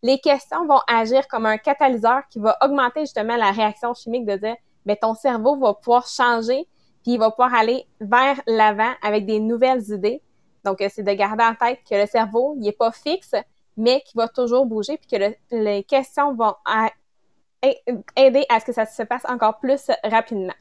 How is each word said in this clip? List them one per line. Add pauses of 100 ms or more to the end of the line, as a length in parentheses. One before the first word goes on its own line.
les
questions
vont
agir
comme
un
catalyseur
qui
va
augmenter
justement
la
réaction
chimique
de
dire, (300)
ben,
ton
cerveau
va
pouvoir
changer, (360)
puis
il
va
pouvoir
aller (120)
vers
l'avant
avec
des
nouvelles
idées. (420)
Donc,
euh,
c'est
de
garder
en
tête (100)
que
le
cerveau,
il
est
pas
fixe, (400)
mais
qu'il
va
toujours
bouger,
puis
que
le, (160)
les
questions
vont (100)
a-, (720)
a-, (220)
aider
à
ce
que
ça
se
passe
encore
plus (140)
rapidement.